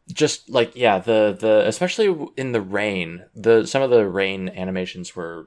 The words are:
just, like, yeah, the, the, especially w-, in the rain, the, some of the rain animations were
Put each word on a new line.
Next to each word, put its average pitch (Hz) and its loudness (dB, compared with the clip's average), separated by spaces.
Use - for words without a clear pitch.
just, - -2
like, 117 0
yeah, 113 2
the, 107 2
the, 107 4
especially 180 -2
w-, 160 -4
in 131 -4
the 113 0
rain, 95 -4
the, 113 4
some 135 -2
of 131 0
the 110 6
rain 95 -4
animations 92 -8
were 82 -12